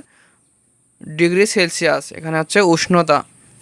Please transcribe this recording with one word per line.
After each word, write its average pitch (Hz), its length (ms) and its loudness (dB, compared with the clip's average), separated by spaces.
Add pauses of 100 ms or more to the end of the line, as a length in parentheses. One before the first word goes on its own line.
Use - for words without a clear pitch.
(1160)
ডিগ্রি 175 280 2
সেলসিয়াস, 165 680 0
এখানে 160 280 -6
হচ্ছে 160 220 0
উষ্ণতা। 165 600 2 (380)